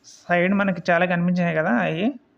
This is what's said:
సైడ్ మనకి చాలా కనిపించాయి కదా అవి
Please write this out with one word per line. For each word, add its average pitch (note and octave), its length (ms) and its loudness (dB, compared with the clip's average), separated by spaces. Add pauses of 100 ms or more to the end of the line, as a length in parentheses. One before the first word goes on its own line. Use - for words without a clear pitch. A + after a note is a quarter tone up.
(140)
సైడ్ F3+ 400 0
మనకి F#3+ 280 0
చాలా F3 240 2
కనిపించాయి F3 500 0
కదా E3+ 240 0
అవి E3+ 260 -2 (320)